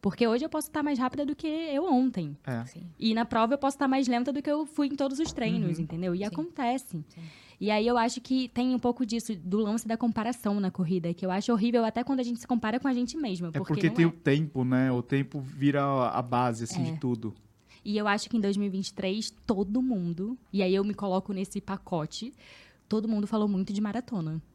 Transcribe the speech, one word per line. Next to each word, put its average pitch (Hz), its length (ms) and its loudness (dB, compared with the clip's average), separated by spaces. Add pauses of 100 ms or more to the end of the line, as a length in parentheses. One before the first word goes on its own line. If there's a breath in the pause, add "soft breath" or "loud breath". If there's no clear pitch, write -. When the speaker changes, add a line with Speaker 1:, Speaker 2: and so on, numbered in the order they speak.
Speaker 1:
Porque 208 280 0
hoje 233 160 2
eu - 60 -6
posso 302 200 -4
tá 302 120 -2
mais 294 160 0
rápida 254 280 -2
do 294 80 -2
que - 120 -8
eu 311 460 -2
ontem. 202 440 2 (100)
Speaker 2:
É. 120 200 -2
Speaker 3:
Sim. - 160 -16 (180)
Speaker 1:
E 220 140 2
na 233 100 2
prova 233 300 2
eu 285 40 -2
posso 285 180 0
tá 277 120 2
mais 262 180 4
lenta 247 260 2
do 277 100 -2
que 302 80 -2
eu 302 160 0
fui 294 200 0
em 277 80 -2
todos 277 240 -2
os 320 140 -2
treinos, 170 460 0
Speaker 2:
Uhum. 165 60 -2
Speaker 1:
entendeu? 175 300 -2
E 180 40 -2
Speaker 3:
Sim. 202 60 -2
Speaker 1:
acontece. 254 840 -4
Speaker 3:
Sim. - 120 -20 (380 loud breath)
Speaker 1:
E 202 120 0
aí 214 160 2
eu 240 100 4
acho 240 240 2
que 262 280 0
tem 254 260 0
um 247 40 0
pouco 240 280 0
disso, 220 300 -2
do 180 220 -2
lance 220 300 0
da 226 80 -2
comparação 220 640 0
na 190 100 2
corrida, 170 440 0
que 180 100 -8
eu 185 60 0
acho 202 220 0
horrível 233 340 4
até 220 180 -2
quando 269 160 0
a - 20 0
gente 240 180 -2
se - 60 -16
compara 226 340 0
com - 80 -2
a 262 40 2
gente 240 240 0
mesma, 185 320 -2
Speaker 2:
É - 40 -4
Speaker 1:
porque 147 220 0
Speaker 2:
porque 165 140 2
Speaker 1:
não - 60 2
Speaker 2:
tem 165 100 6
Speaker 1:
é. 165 40 6
Speaker 2:
o - 40 4
tempo, 147 520 2
né? 127 280 4
O 123 100 2
tempo 139 380 -2
vira 139 420 2 (280)
a 120 100 0
base, 120 440 0
assim, - 180 -4
Speaker 1:
É. 160 100 0
Speaker 2:
de 160 80 -6
tudo. 117 320 -2 (500 soft breath)
Speaker 1:
E 208 140 -2
eu 208 120 0
acho 202 200 0
que 240 80 -2
em 220 40 4
dois 202 180 2
mil 202 80 2
e 202 40 0
vinte 190 180 -4
e - 60 -12
três, 196 360 -2 (160)
todo 208 340 0
mundo, 202 560 -2 (160)
e 196 100 2
aí 185 120 4
eu 196 100 4
me 208 80 -2
coloco 196 400 -2
nesse 196 300 -4
pacote, 190 720 -6 (540 loud breath)
todo 214 200 0
mundo 208 180 0
falou 214 220 2
muito 190 240 0
de 202 80 0
maratona. 202 600 -4 (120)